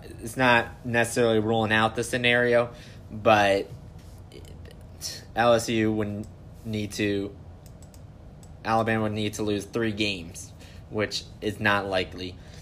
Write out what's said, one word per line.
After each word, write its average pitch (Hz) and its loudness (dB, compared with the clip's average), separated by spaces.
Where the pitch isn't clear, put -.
it's 113 -10
not 120 2
necessarily 117 4
ruling 110 2
out 110 4
the 120 0
scenario, 120 2
but 104 4
L 120 6
S 113 2
U 113 2
would 104 -2
need 107 -6
to, 101 -2
Alabama 110 2
would 104 0
need 107 -2
to - -4
lose 104 0
three 113 -2
games, 98 -6
which 107 -4
is 104 -4
not 101 2
likely. 90 -4